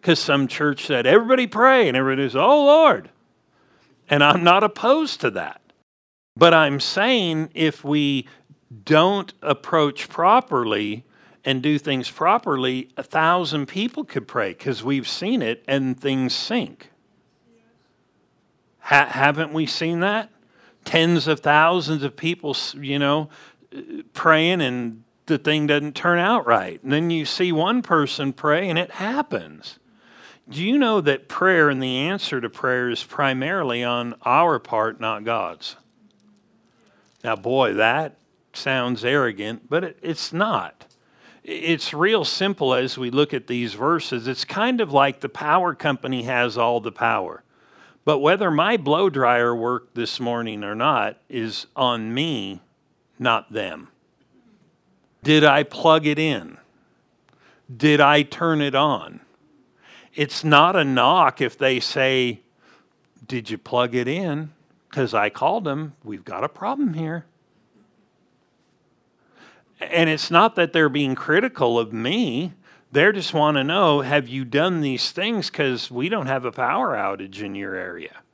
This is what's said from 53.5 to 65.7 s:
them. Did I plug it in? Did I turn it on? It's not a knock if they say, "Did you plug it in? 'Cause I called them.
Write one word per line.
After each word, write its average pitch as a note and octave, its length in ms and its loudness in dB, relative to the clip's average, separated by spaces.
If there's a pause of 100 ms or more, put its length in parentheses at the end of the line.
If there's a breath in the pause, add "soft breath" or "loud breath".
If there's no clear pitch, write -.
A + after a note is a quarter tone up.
them. F#2+ 360 -8 (1300)
Did D3+ 220 4
I D3 180 6
plug D#3 440 2
it D3+ 120 -2
in? C#3 400 -4 (1160 soft breath)
Did D3 260 4
I D3 220 6
turn D#3 380 -2
it C#3 140 -4
on? C3 460 -2 (920 soft breath)
It's - 280 -4
not D#3+ 340 6
a E3 80 2
knock C3+ 560 2
if B2+ 160 -4
they C3 240 0
say, C3 600 -2 (880 soft breath)
"Did A#2 220 -8
you A2 100 -8
plug B2 360 -2
it B2 140 -2
in? D#3 420 -6 (400)
'Cause C3 240 -2
I G#2 160 2
called F#3 340 -2
them. D3 380 -6